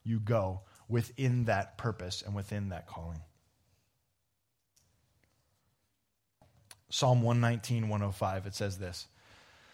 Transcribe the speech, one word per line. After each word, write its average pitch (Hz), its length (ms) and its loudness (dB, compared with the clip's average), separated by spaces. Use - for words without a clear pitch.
you 113 160 0
go 101 440 0
within 123 580 0
that 110 320 0
purpose 92 440 -4
and 101 120 -6
within 101 360 -4
that 85 160 -8
calling. 82 340 -10
Psalm 127 320 6
one 120 180 4
nineteen, 117 480 2
one 104 140 0
oh 98 100 0
five, 95 340 -2
it 95 80 -10
says 98 220 -4
this. 92 300 -10